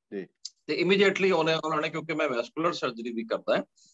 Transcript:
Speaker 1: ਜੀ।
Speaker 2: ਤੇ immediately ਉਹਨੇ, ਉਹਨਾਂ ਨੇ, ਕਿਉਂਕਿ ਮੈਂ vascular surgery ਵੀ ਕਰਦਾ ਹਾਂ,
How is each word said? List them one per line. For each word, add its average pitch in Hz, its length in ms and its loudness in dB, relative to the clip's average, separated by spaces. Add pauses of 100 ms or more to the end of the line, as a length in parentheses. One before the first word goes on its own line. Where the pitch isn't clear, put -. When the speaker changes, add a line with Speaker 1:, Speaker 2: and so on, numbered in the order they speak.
(140)
Speaker 1:
ਜੀ। 92 120 -6 (400)
Speaker 2:
ਤੇ 151 160 0
immediately 190 540 4
ਉਹਨੇ, 160 180 2
ਉਹਨਾਂ 156 260 -2
ਨੇ, 160 80 -2
ਕਿਉਂਕਿ 156 260 -6
ਮੈਂ 151 140 0
vascular 131 440 -2
surgery 117 400 -6
ਵੀ 113 120 -4
ਕਰਦਾ 110 320 0
ਹਾਂ, 151 60 0 (320)